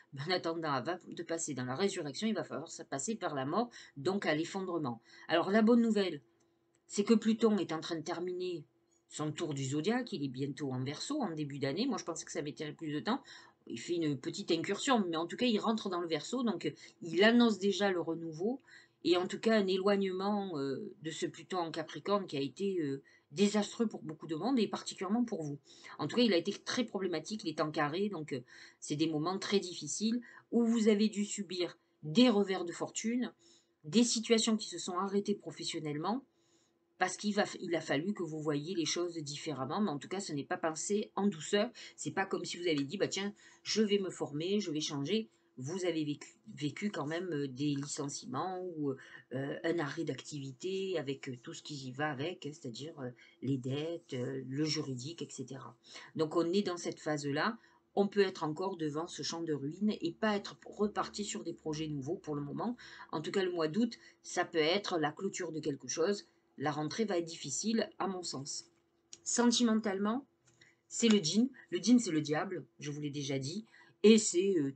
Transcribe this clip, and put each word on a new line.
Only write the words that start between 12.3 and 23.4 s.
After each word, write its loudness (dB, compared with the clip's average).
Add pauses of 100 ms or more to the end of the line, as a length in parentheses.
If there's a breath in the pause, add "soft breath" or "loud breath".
ça -4
mettrait -6
plus -8
de -2
temps. -2 (460 loud breath)
Il -8
fait -4
une 0
petite -6
incursion, 2
mais -2
en -2
tout -8
cas, 2
il 4
rentre 0
dans -2
le -4
Verseau, -2
donc, 0
euh, 0 (280 loud breath)
il 2
annonce 8
déjà 2
le 0
renouveau. -4 (440 loud breath)
Et 6
en 2
tout -6
cas, 4
un 4
éloignement, 2
euh, -4 (100)
de -6
ce -2
Pluton -6
en -2
Capricorne -2
qui -6
a 0
été, -2
euh, -2 (280 soft breath)
désastreux 2